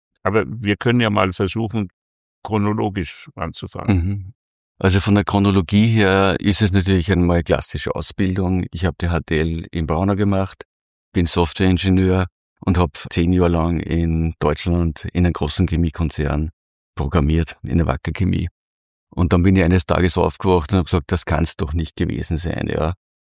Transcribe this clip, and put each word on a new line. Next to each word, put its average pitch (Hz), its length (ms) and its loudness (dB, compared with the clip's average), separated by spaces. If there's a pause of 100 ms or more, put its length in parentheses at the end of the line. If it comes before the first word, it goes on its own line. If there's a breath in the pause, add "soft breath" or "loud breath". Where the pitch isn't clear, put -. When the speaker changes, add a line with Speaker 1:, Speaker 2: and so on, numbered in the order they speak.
(220)
Speaker 1:
Aber 101 240 0
wir 101 300 -2
können 120 240 2
ja 110 100 2
mal 98 220 0
versuchen, 101 560 -4 (560)
chronologisch 104 920 -2
anzufangen. 95 640 -4
Speaker 2:
Mhm. 95 360 -4 (460)
Also 95 220 4
von 101 140 2
der 101 100 4
Chronologie 101 640 2
her 98 520 4
ist 101 220 0
es 92 100 2
natürlich 95 400 2
einmal 87 300 2
klassische - 520 -4
Ausbildung. 92 760 -2
Ich 90 160 -4
hab 76 120 -2
die 85 120 -2
H 82 160 0
T 78 120 0
L 82 340 -2
in 82 140 -2
Braunau 92 300 0
gemacht, 98 460 -2 (500)
bin 87 140 0
Softwareingenieur 92 1000 2 (380)
und 95 140 0
hab 85 180 0 (140)
zehn 90 240 0
Jahre 87 160 4
lang 82 300 0
in 82 580 -2
Deutschland 85 720 -2
in 90 140 2
einem 82 80 0
großen 82 340 -2
Chemiekonzern 78 840 -2 (440)
programmiert, 78 680 0
in 69 160 -2
der 82 80 2
Wacker - 260 -4
Chemie. 90 360 -2 (680)
Und 82 180 2
dann 90 100 4
bin 95 140 6
ich 92 80 4
eines 90 220 4
Tages 85 300 0
aufgewacht 90 560 0
und 98 60 4
hab 80 80 0
gesagt, - 260 -2
das 87 140 -2
kann's 82 300 -2
doch 76 180 -6
nicht 82 220 -4
gewesen - 400 -4
sein, - 360 -6
ja. 80 220 -2 (260)